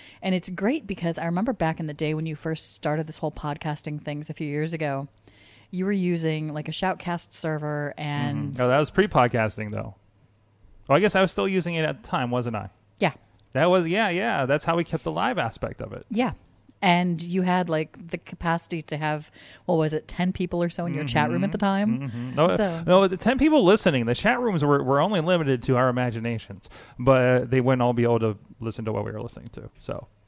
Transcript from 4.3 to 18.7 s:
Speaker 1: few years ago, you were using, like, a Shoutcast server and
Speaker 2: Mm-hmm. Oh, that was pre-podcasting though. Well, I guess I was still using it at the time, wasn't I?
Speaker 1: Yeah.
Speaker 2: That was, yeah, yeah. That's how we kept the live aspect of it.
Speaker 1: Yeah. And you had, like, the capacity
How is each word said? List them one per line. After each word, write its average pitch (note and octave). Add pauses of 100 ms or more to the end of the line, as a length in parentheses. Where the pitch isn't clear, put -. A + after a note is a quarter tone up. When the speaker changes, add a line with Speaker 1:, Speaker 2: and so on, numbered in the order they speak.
Speaker 1:
few D#3
years D3+
ago, C#3+ (640)
you F3+
were G3+
using, D#3+
like, D3+
a -
Shoutcast F3
server D3
and D3
Speaker 2:
Mm-hmm. B2
Oh, B2
that C3
was D3+
pre-podcasting A#2
though. G#2 (920)
Well, C#3
I -
guess G3+
I F#3+
was F#3+
still G3
using F3
it D#3+
at D3
the -
time, B2+
wasn't A#2+
I? G2+ (300)
Speaker 1:
Yeah. F3 (400)
Speaker 2:
That C#3+
was, F3+
yeah, G3+
yeah. F3
That's C#3+
how E3+
we E3+
kept -
the D#3+
live F#3+
aspect -
of G#2
it. -
Speaker 1:
Yeah. G#3+ (520)
And F3
you F3
had, F3+
like, D#3+
the F3
capacity E3+